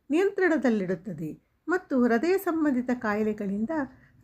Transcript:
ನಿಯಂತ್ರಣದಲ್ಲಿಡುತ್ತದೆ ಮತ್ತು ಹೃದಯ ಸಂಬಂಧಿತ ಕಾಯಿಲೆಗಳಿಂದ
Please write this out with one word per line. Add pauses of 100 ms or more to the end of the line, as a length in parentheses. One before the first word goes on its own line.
(100)
ನಿಯಂತ್ರಣದಲ್ಲಿಡುತ್ತದೆ (280)
ಮತ್ತು
ಹೃದಯ
ಸಂಬಂಧಿತ
ಕಾಯಿಲೆಗಳಿಂದ (540)